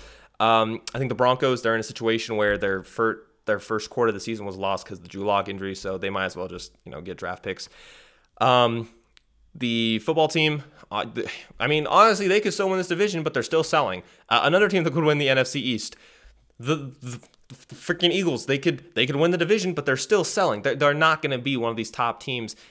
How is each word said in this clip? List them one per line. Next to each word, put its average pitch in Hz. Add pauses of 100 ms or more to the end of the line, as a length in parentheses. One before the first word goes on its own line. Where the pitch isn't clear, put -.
(380)
Um, 113 (120)
I 123
think 135
the 117
Broncos, 123
they're 113
in 113
a 107
situation 113
where 104
their 95
fir-, 113 (240)
their 104
first 107
quarter 120
of 107
the 98
season 107
was 95
lost 98
'cause 92
of 90
the 90
Drew 98
Lock 101
injury, 98
so 95
they 95
might 95
as 90
well 90
just, 87 (120)
you -
know, 73
get 87
draft 90
picks. - (720)
Um, 120 (640)
the 117
football 156
team, 151 (300)
uh, 104
th-, 113 (300)
I 117
mean, 151
honestly, 202
they 202
could 208
still 196
win 185
this 185
division, 180
but 151
they're 123
still 160
selling. 110 (260)
Uh, 117
another 185
team 180
that 165
could 160
win 151
the 143
N 131
F 127
C 143
East, 113 (640)
the, 135
the, 127 (280)
the -
freaking 170
Eagles, 170
they 139
could, -
they 120
could 139
win 170
the 180
division, 180
but 147
they're 135
still 226
selling. 147
They're, 131
they're 143
not 156
gonna 139
be 131
one 117
of 110
these 113
top 123
teams, 120 (160)